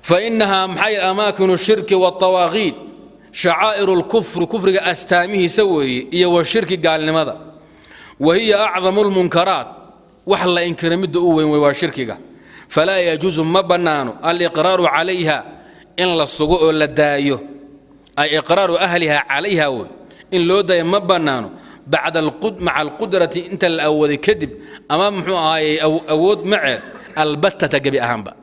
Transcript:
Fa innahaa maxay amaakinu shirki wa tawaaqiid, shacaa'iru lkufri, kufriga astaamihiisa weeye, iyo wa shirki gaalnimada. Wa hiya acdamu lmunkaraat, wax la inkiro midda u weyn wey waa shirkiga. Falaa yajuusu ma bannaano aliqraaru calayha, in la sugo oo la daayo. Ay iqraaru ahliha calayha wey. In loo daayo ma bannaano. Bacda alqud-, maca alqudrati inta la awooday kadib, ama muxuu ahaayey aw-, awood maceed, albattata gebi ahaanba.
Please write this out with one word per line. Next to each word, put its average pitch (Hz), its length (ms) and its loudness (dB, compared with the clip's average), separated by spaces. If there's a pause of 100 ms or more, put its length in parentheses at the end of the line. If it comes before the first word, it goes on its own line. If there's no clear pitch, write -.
Fa 170 220 0
innahaa 202 440 0
maxay 196 300 -2
amaakinu 190 600 0
shirki 196 380 2
wa 185 160 4
tawaaqiid, 185 640 0 (560)
shacaa'iru 190 680 0
lkufri, 175 460 -2
kufriga 190 360 0
astaamihiisa 180 840 0
weeye, 135 460 0
iyo 180 200 2
wa 170 120 4
shirki 185 340 0
gaalnimada. 160 580 0 (840)
Wa 151 160 4
hiya 208 380 2
acdamu 185 300 2
lmunkaraat, 180 640 0 (580)
wax 190 200 0
la 175 180 2
inkiro 170 340 -2
midda 175 220 -2
u 175 160 2
weyn 156 160 2
wey 151 80 2
waa 143 140 4
shirkiga. 131 440 -4 (520)
Falaa 185 300 2
yajuusu 165 440 0
ma 175 200 2
bannaano 160 480 0 (120)
aliqraaru 170 640 0
calayha, 160 500 0 (600)
in 180 200 0
la 151 80 2
sugo 156 300 0
oo 160 160 4
la 151 160 2
daayo. 143 500 0 (800)
Ay 147 140 0 (100)
iqraaru 175 400 2
ahliha 170 480 0
calayha 156 440 0
wey. 110 160 -8 (440)
In 175 160 2
loo 196 160 2
daayo 175 220 2
ma 190 140 2
bannaano. 156 500 0 (360)
Bacda 160 340 0
alqud-, 175 400 -4
maca 151 200 -2
alqudrati 170 600 -2 (120)
inta 190 180 0
la 160 180 -2
awooday 151 300 2
kadib, 151 340 -2 (380)
ama 190 220 0
muxuu 185 240 -4
ahaayey 156 440 0
aw-, 156 280 0
awood 170 380 2
maceed, 151 360 -2 (340)
albattata 151 640 0
gebi 135 200 0
ahaanba. 117 320 -2 (120)